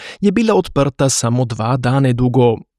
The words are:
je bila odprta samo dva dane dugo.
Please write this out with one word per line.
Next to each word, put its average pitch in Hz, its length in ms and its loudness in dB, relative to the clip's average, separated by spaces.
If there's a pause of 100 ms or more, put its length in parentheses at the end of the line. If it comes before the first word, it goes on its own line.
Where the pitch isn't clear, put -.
(200)
je 202 120 2
bila 220 220 0
odprta 143 540 0
samo 123 360 0
dva 113 320 -4
dane 127 360 0
dugo. 123 440 2 (220)